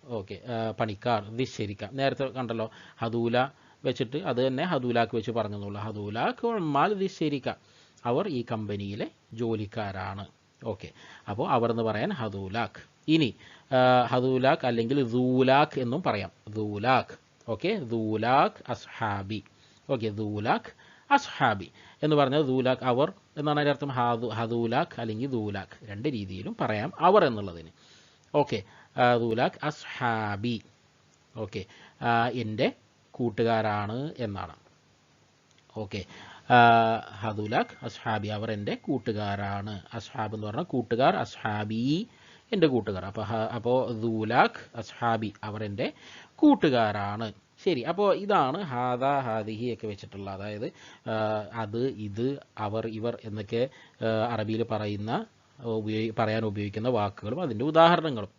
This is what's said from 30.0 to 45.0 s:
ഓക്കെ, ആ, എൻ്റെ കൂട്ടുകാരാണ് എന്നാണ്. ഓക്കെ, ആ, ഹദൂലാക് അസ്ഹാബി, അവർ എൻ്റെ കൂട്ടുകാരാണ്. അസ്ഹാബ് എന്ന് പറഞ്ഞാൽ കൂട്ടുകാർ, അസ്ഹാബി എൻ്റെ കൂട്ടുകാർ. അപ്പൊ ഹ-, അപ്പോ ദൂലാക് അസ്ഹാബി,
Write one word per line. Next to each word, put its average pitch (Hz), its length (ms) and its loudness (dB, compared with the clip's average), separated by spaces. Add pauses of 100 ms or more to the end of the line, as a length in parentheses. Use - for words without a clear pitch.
ഓക്കെ, 107 300 -8 (360)
ആ, 117 280 2
എൻ്റെ 117 420 -2 (400)
കൂട്ടുകാരാണ് 113 1080 0
എന്നാണ്. 98 360 -6 (1200)
ഓക്കെ, 101 280 -8 (440)
ആ, 127 80 10 (580)
ഹദൂലാക് 107 680 -4
അസ്ഹാബി, 110 420 -4
അവർ 107 240 -4
എൻ്റെ 104 240 -4
കൂട്ടുകാരാണ്. 101 1040 -4 (120)
അസ്ഹാബ് 110 420 -6
എന്ന് 104 120 -6
പറഞ്ഞാൽ 117 160 -4
കൂട്ടുകാർ, 131 520 2
അസ്ഹാബി 113 920 -2 (440)
എൻ്റെ 175 160 4
കൂട്ടുകാർ. 104 380 0
അപ്പൊ 101 160 -6
ഹ-, 110 340 -2
അപ്പോ 120 320 0 (140)
ദൂലാക് 113 580 2 (160)
അസ്ഹാബി, 113 580 -2 (100)